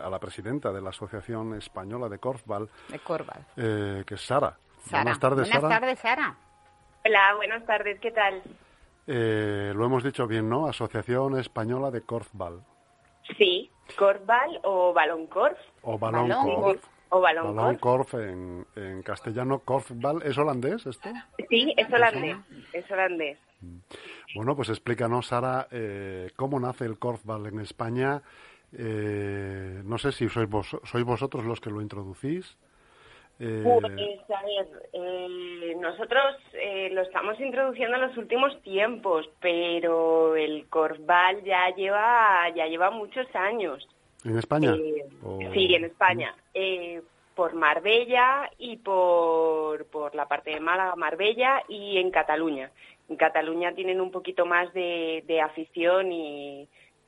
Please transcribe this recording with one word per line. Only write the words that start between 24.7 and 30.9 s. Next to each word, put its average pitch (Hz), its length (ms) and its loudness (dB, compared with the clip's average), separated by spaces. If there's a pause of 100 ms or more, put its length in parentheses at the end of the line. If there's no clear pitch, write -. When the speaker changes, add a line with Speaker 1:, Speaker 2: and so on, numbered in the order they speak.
Speaker 1:
explícanos, 117 580 -2
Sara, 127 420 -2
eh, 98 640 -8
cómo 135 240 -2
nace 123 280 -4
el 110 120 -6
korfball 110 480 -6
en 107 140 -8
España. 123 600 -2 (640)
Eh, 101 1000 -6
no 110 140 -4
sé 143 140 0
si 117 160 0
sois 113 200 0
vos-, 104 360 -4
sois 120 200 -2